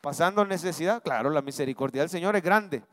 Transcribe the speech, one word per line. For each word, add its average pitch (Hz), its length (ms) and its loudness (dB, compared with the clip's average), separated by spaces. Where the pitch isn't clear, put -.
Pasando 170 440 2
necesidad. 185 580 -2
Claro, 127 280 0
la 151 120 2
misericordia 135 600 -4
del 165 80 0
Señor 185 240 -2
es 196 80 2
grande. 180 400 0